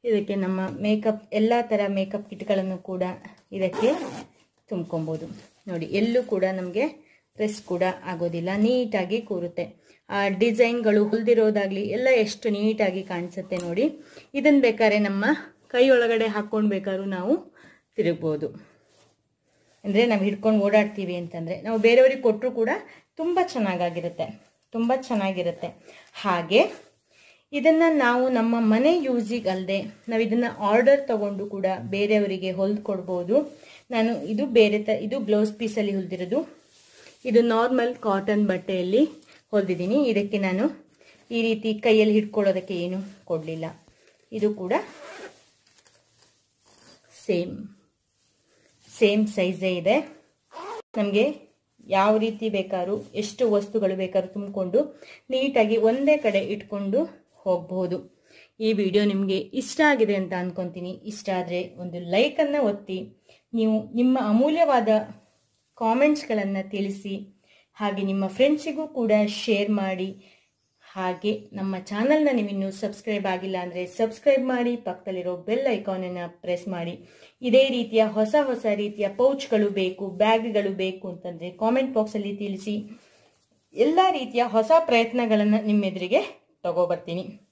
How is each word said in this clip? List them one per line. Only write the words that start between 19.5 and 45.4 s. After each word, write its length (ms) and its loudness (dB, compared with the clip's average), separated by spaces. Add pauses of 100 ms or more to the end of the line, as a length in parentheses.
ಅಂದ್ರೆ 220 4
ನಾವು 160 2
ಹಿಡ್ಕೊಂಡು 420 2
ಓಡಾಡ್ತೀವಿ 520 2
ಅಂತಂದ್ರೆ, 440 -8
ನಾವು 180 -4
ಬೇರೆಯವ್ರಿಗೆ 440 6
ಕೊಟ್ರು 280 2
ಕೂಡ 200 0 (460)
ತುಂಬ 300 0
ಚೆನ್ನಾಗಾಗಿರುತ್ತೆ, 800 -2 (440)
ತುಂಬ 220 -2 (100)
ಚೆನ್ನಾಗಿರುತ್ತೆ. 680 -4 (440)
ಹಾಗೆ 720 0 (680)
ಇದನ್ನ 360 4
ನಾವು 400 2
ನಮ್ಮ 300 2
ಮನೆ 440 4
ಯೂಸಿಗೆ 460 -2
ಅಲ್ದೆ 340 -2
ನಾವು 400 -4
ಇದನ್ನ 220 0 (140)
order 500 4
ತಗೊಂಡು 380 -2
ಕೂಡ 200 -6 (160)
ಬೇರೆಯವರಿಗೆ 680 0
ಹೊಲ್ದು 320 -2
ಕೊಡ್ಬೋದು. 760 -2 (320)
ನಾನು 360 -2
ಇದು 200 -2
ಬೇರೆ 360 4
ತ-, 180 -2
ಇದು 200 -4
blouse 340 0
ಪೀಸಲ್ಲಿ 400 -4
ಹೊಲ್ದಿರೋದು, 720 -4 (580)
ಇದು 180 6
normal 540 2
cotton 500 0
ಬಟ್ಟೆಯಲ್ಲಿ 580 2 (460)
ಹೊಲ್ದಿದ್ದೀನಿ. 540 0
ಇದಕ್ಕೆ 340 0
ನಾನು 260 0 (640)
ಈ 120 -2
ರೀತಿ 320 -2
ಕೈಯಲ್ಲಿ 400 4
ಹಿಡ್ಕೊಳ್ಳೋದಕ್ಕೆ 600 0
ಏನು 480 -8
ಕೊಡ್ಲಿಲ್ಲ. 400 -6 (680)
ಇದು 220 0
ಕೂಡ 180 -6 (2500)